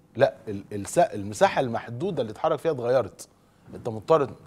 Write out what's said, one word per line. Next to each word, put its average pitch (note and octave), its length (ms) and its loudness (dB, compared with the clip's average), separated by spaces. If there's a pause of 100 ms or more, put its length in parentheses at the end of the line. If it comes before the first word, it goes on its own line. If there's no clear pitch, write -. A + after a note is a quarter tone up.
(160)
لا، A#2 200 8 (120)
ال-، G2+ 160 -10 (100)
الس-، G2+ 240 -6
المساحة A#2+ 640 0
المحدودة B2+ 600 -6
اللي A2 100 -6
اتحرك D#3 280 -2
فيها E3 120 -2
اتغيرت. A#2+ 560 -2 (480)
انت A2 140 -8
مضطر، A2+ 420 0 (160)